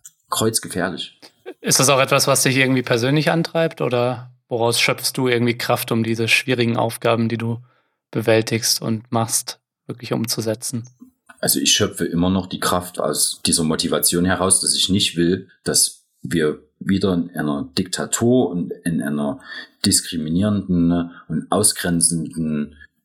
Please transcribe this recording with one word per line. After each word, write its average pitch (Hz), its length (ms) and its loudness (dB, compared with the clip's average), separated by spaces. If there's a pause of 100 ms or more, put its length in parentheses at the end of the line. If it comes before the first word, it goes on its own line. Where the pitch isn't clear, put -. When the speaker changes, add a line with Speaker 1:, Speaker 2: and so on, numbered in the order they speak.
(300)
Speaker 1:
kreuzgefährlich. - 880 -2 (420)
Speaker 2:
Ist - 180 2
das 135 100 4
auch 139 120 4
etwas, 135 260 2
was 135 160 2
dich 131 140 4
irgendwie 131 260 4
persönlich 139 480 2
antreibt 165 500 0
oder 123 500 -2 (180)
woraus 117 300 0
schöpfst - 360 0
du 127 140 2
irgendwie 120 280 2
Kraft, - 340 -2
um 113 120 2
diese 113 240 -2
schwierigen 117 480 2
Aufgaben, 117 540 0
die 117 80 -2
du 117 220 -4 (520)
bewältigst 113 680 0
und 113 300 -4
machst, - 480 -2 (280)
wirklich 117 240 -10
umzusetzen? 113 760 -4 (520)
Speaker 1:
Also 76 200 0
ich 69 120 2
schöpfe 95 340 0
immer 87 240 2
noch 92 180 0
die - 120 -10
Kraft - 400 -2
aus - 460 -2
dieser 82 180 2
Motivation 78 600 0
heraus, 92 360 2
dass - 140 -2
ich - 140 0
nicht 95 260 0
will, 85 320 0 (160)
dass - 400 -2 (180)
wir 76 380 0 (200)
wieder 95 340 0
in 87 220 -2
einer 76 420 -4
Diktatur 117 720 0
und 87 220 -4 (120)
in 80 180 -2
einer 71 380 -4 (460)
diskriminierenden 87 1300 0 (160)
und 80 240 -4
ausgrenzenden 82 1200 -2 (280)